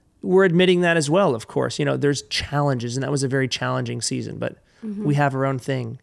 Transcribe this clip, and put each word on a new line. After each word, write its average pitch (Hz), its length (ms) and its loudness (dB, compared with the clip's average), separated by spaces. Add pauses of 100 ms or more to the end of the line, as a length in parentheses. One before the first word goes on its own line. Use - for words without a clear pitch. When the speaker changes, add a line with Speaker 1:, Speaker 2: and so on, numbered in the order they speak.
(220)
Speaker 1:
we're 190 240 4
admitting 180 340 4
that 170 160 2
as 147 140 0
well, 175 240 4
of 110 120 -6
course. 123 320 -2
You 151 60 -2
know, 139 140 0
there's 143 240 0
challenges, 131 760 -2
and 135 80 -2
that 135 60 -4
was 143 120 0
a 135 60 0
very 131 180 0
challenging 127 540 -4
season, 117 380 -6
but - 180 -6 (280)
Speaker 2:
Mm-hmm. 208 200 -8
Speaker 1:
we 147 120 2
have 143 180 2
our 131 100 0
own 135 140 -2
thing, 123 440 -6